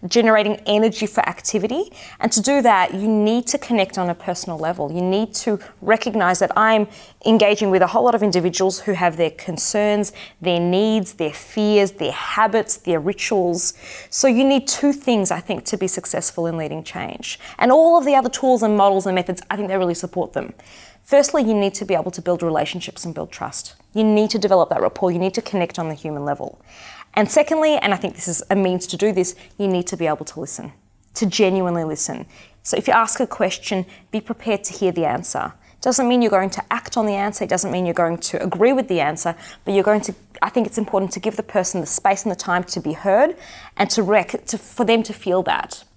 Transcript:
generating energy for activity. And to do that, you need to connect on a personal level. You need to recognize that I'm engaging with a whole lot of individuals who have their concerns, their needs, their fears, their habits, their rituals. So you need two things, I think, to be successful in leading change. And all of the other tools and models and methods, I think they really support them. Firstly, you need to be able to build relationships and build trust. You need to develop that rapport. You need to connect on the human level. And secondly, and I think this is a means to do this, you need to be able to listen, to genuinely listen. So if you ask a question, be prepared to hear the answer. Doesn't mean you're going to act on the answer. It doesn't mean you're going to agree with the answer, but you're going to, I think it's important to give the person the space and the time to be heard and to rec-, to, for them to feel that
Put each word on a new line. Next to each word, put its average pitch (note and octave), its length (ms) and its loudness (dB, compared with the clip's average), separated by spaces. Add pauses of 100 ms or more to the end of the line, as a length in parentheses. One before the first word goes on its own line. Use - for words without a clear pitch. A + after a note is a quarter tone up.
generating G#3+ 480 4 (100)
energy G#3+ 400 2
for - 220 -2
activity. G#3+ 640 -4 (260)
And - 140 -2
to - 80 0
do C#4 220 2
that, G3 320 4
you F#3+ 120 -4
need A3 400 2
to C#4+ 120 -4
connect G3+ 380 0
on F3+ 140 -2
a E3+ 60 -2
personal F3 420 -8
level. D#3+ 320 -4
You F3 120 -4
need G3 320 -2
to G#3 260 -2 (220)
recognize G3+ 580 0
that G3 180 2
I'm G#3+ 300 4 (360)
engaging G#3 460 4
with F#3 100 4
a F#3 60 6
whole A3+ 160 2
lot A#3+ 140 4
of G#3 80 2
individuals F#3 560 0
who - 100 -6
have F3 260 0
their E3 140 0
concerns, G#3 840 -2 (280)
their E3+ 180 0
needs, F#3+ 540 0
their D#3 200 -4
fears, G#3 600 0
their D3 180 -6
habits, G#3+ 680 -2
their E3+ 220 -2
rituals. F3+ 760 -2 (360)
So - 160 0
you B3 160 4
need C4+ 240 4
two - 260 0
things, A#3 380 0
I E3 80 -2
think, - 280 -8
to - 100 -4
be F#3+ 100 -2
successful - 600 -4
in E3 80 -4
leading D#3 260 -6
change. - 560 -12 (220)
And B3 100 4
all D#4+ 260 8
of D4+ 80 4
the C#4 120 4
other B3 140 2
tools B3+ 340 2
and G#3+ 120 4
models G3 300 4
and F#3+ 80 0
methods, F3+ 340 -2
I G3 60 -2
think G3+ 140 -6
they F#3+ 100 -2
really F3 160 0
support E3+ 380 -6
them. - 220 -8 (480)
Firstly, C#4 420 4
you A3 100 2
need G3+ 200 2
to - 100 -8
be F#3 100 -2
able E3+ 160 -2
to F3+ 100 -12
build E3+ 220 -2
relationships D#3+ 640 -4
and E3 100 -10
build E3 160 -10
trust. - 460 -10 (180)
You A3 80 2
need G#3+ 280 4
to G#3+ 100 -2
develop F#3+ 300 4
that - 100 0
rapport. F3+ 320 0
You E3+ 80 -2
need F#3 140 -2
to A#3 60 -2
connect F3 380 -4
on E3 100 -4
the D#3 60 -6
human D3 300 -8
level. - 360 -8 (540)
And G#3+ 160 2
secondly, D#4 460 2
and G3+ 180 0
I - 20 -4
think F#3+ 200 -6
this - 100 -8
is E3+ 240 -4
a G3 60 2
means F#3 320 0
to - 80 -8
do G#3 160 0
this, F3+ 240 -2 (200)
you G3+ 120 -2
need F3+ 180 0
to F#3 100 -8
be E3 120 -2
able D3+ 160 -4
to - 160 -14
listen, - 320 -12 (420)
to - 100 -4
genuinely F#3 600 0
listen. - 420 -6 (380)
So - 120 -2
if - 120 -2
you B3+ 40 4
ask A3+ 280 2
a B3 80 0
question, F#3 580 -4 (240)
be G#3+ 100 -4
prepared G#3 440 -6
to - 80 -6
hear F#3 180 0
the F3 140 -2
answer. - 480 -4 (280)
Doesn't B3+ 280 0
mean B3 140 4
you're A3+ 60 4
going F#3+ 220 2
to F#3+ 220 -8
act - 240 -6
on A3 100 0
the G3+ 80 -2
answer. G3+ 300 -4
It - 60 -6
doesn't F#3 200 -2
mean F3+ 160 -2
you're E3+ 80 -2
going E3+ 240 0
to - 240 -6
agree F#3+ 300 2
with C4 160 0
the F3 100 0
answer, D#3+ 380 -2 (280)
but G3 100 -4
you're F#3+ 100 4
going G#3+ 160 4
to, G3+ 140 -8 (280)
I F3 80 -2
think A3+ 160 0
it's - 100 -6
important G3 360 -2
to - 80 -8
give A3 160 -4
the G#3+ 80 -6
person F3+ 360 -2
the D3+ 60 -6
space - 380 0
and G#3 80 -2
the F3 40 -4
time F3+ 280 -2
to - 160 -8
be D3+ 140 -4
heard A#3+ 420 2 (400)
and G3+ 140 0
to A3 120 0
rec-, F#3+ 440 0
to, G#3+ 120 -6
for - 260 -4
them A3+ 200 2
to G#3+ 80 -10
feel F#3 320 -2
that - 400 -4 (120)